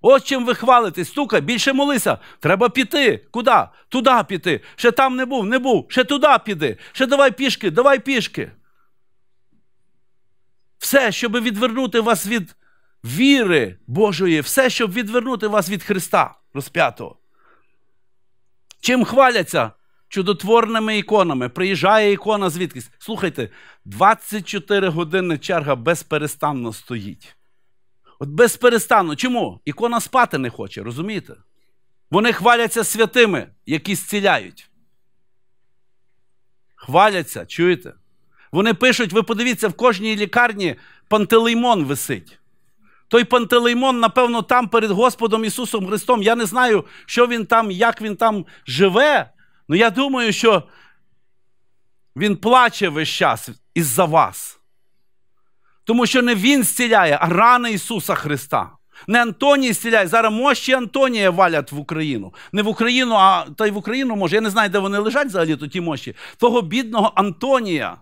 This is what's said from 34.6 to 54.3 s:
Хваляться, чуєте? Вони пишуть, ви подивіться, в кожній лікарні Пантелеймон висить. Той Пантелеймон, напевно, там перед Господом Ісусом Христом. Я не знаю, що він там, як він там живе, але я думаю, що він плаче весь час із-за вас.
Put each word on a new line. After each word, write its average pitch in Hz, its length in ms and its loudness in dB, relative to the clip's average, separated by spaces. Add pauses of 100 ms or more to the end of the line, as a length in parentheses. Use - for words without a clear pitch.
Хваляться, 170 680 0
чуєте? 170 480 -2 (580)
Вони 208 220 2
пишуть, 233 400 0
ви 220 100 2
подивіться, 226 440 -4
в 180 60 -4
кожній 220 420 -2
лікарні 202 600 -2 (320)
Пантелеймон 226 760 2
висить. 131 540 -8 (680)
Той 233 160 4
Пантелеймон, 240 760 2
напевно, 233 420 2
там 247 260 0
перед 220 240 0
Господом 220 540 0
Ісусом 208 420 -6
Христом. 214 360 -2
Я 220 120 2
не 233 100 -4
знаю, 220 400 0 (200)
що 240 220 2
він 233 180 -4
там, 226 260 2
як 226 300 0
він 214 140 -6
там 214 300 0 (200)
живе, 190 640 2 (380)
але 160 80 2
я 226 120 4
думаю, 247 440 -2
що 208 300 2 (1500)
він 196 220 0
плаче 226 520 2
весь 151 200 -4
час 131 400 -2 (240)
із-за 165 320 0
вас. 151 540 0 (1200)